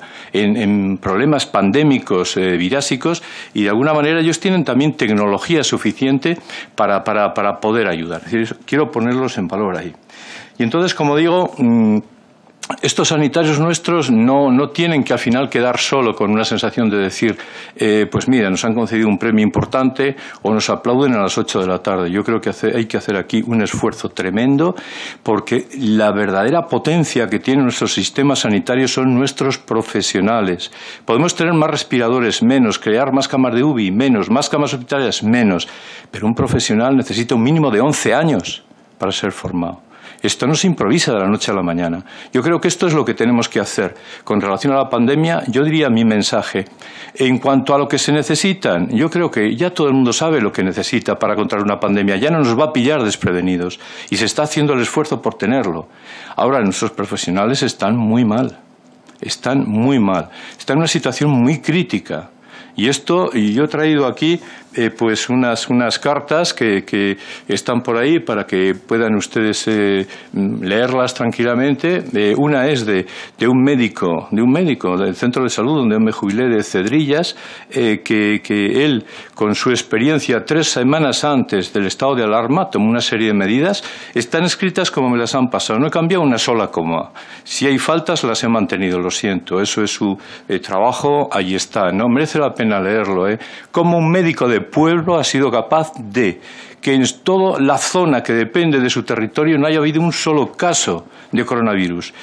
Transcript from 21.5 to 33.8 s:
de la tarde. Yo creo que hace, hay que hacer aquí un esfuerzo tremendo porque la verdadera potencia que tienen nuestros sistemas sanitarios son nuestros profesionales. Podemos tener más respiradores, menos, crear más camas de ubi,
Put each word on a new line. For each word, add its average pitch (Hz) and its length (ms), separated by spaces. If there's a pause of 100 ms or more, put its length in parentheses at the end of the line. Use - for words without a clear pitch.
de 92 80
la 92 120
tarde. 92 300
Yo 98 140
creo 113 160
que 139 120
hace, 110 220
hay 117 120
que 110 100
hacer 104 220
aquí 110 280
un 117 160
esfuerzo 104 480
tremendo 135 640 (480)
porque 113 440 (100)
la 107 360
verdadera 104 480
potencia 143 640
que 101 120
tienen 135 260
nuestros 117 280
sistemas 135 460
sanitarios 123 540
son 131 200
nuestros 135 440
profesionales. 104 1120 (320)
Podemos 147 320
tener 170 180
más 156 160
respiradores, 123 760
menos, 120 360
crear 120 320
más 135 160
camas 131 280
de 131 80
ubi, 120 280